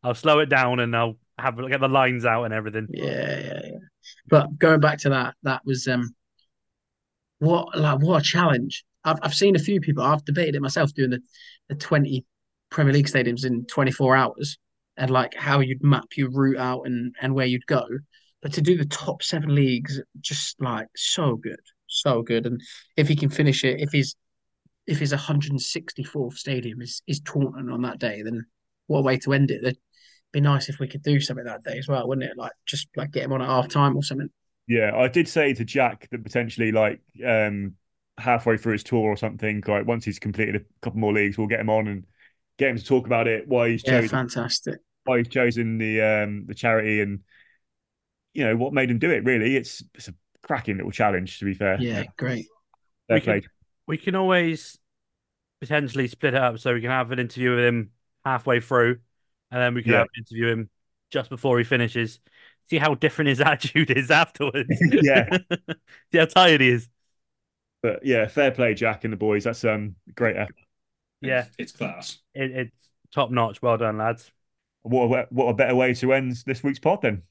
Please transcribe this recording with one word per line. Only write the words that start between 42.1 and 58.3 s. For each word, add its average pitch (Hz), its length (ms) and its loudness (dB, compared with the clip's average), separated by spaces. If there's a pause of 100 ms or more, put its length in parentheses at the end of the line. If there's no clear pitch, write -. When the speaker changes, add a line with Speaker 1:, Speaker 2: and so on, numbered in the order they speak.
Speaker 3:
get 139 140 2
him 117 80 -6
to - 60 -10
talk 127 220 2
about 117 220 2
it, 110 180 -2
why 120 220 2
he's 113 160 -2
Speaker 2:
Yeah, 127 160 4
Speaker 3:
chosen, 110 80 0
Speaker 2:
fantastic. 120 680 -4 (260)
Speaker 3:
why 127 140 2
he's 120 100 0
chosen 120 480 0
the, 110 240 0
um, 104 460 0
the 107 80 -12
charity 110 480 0
and, 101 180 -4 (1120)
you 143 120 -2
know, 113 120 2
what 131 160 -2
made 131 180 2
him 120 80 2
do 160 120 2
it, 113 140 0
really. 123 320 2
It's, - 260 -6 (120)
it's - 140 -20
a 85 60 -16 (280)
cracking 113 340 -4
little 95 160 -6
challenge, 95 480 0
to 98 40 -10
be 98 100 -2
fair. 98 240 0
Speaker 2:
Yeah, 117 220 -4
Speaker 3:
Yeah. 107 40 -8 (120)
Speaker 2:
great. 123 300 -6 (600)
Speaker 3:
Fair 113 100 2
Speaker 1:
We 107 40 4
can, 104 200 0
Speaker 3:
play. - 80 -20 (380)
Speaker 1:
we 156 120 -4
can 185 160 -4
always 180 640 0 (840)
potentially 135 480 -2
split 127 260 -2
it 135 60 2
up 120 180 0
so 123 160 0
we 117 60 -2
can 120 100 -4
have 127 200 -2
an 127 80 -4
interview 123 360 -2
with 120 100 2
him 117 260 0 (340)
halfway 127 360 0